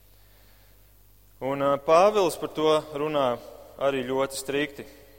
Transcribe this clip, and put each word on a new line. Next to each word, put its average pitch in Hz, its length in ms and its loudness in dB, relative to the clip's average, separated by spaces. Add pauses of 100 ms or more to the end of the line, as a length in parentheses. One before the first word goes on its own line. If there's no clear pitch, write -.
(1400)
Un, 139 240 -4
ā, 139 160 2
Pāvils 180 600 4
par - 120 -8
to 156 200 0 (260)
runā 147 300 0 (520)
arī 135 240 -2
ļoti 131 360 -4
strikti. 143 480 -6 (320)